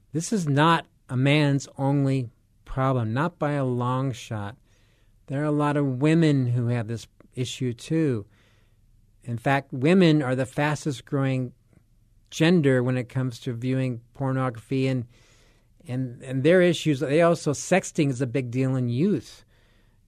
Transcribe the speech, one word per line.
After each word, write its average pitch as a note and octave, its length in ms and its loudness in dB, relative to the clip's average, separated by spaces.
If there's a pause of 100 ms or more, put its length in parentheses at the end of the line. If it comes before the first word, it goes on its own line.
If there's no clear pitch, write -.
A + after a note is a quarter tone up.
(120)
this D#3+ 200 -6
is F3+ 140 -2
not D3+ 400 2 (220)
a B2+ 80 -4
man's C#3 500 2 (100)
only C3+ 520 0 (360)
problem, C3 480 -2
not D#3 280 -2
by D3 120 0
a C#3 120 -2
long B2+ 480 -2
shot. G#2 440 -10 (720)
There C#3 140 -6
are D3+ 40 -2
a D3+ 60 0
lot D3 260 0
of C3+ 240 0
women D3+ 460 4
who B2 220 0
have A#2+ 180 -2
this A2+ 220 -8 (260)
issue B2 380 -4
too. C3+ 540 -2 (960)
In A#2+ 140 -6
fact, C#3 340 -2
women D#3 500 4
are B2+ 140 -2
the B2+ 100 -2
fastest D3 580 -4
growing C3+ 500 -2 (760)
gender C#3+ 500 4
when B2+ 160 0
it B2 120 -6
comes B2+ 320 -6
to B2+ 120 -6
viewing B2+ 480 -4 (140)
pornography, C3 720 -2
and, B2+ 180 -2 (840)
and, B2 340 -8
and C3 220 -4
their F3 180 6
issues. D#3 380 2
They D3 220 2
also, E3+ 280 2
sexting E3 580 0
is B2+ 140 -4
a C3+ 40 -2
big B2 260 -4
deal C3 240 0
in B2 120 0
youth. D3 560 -2 (640)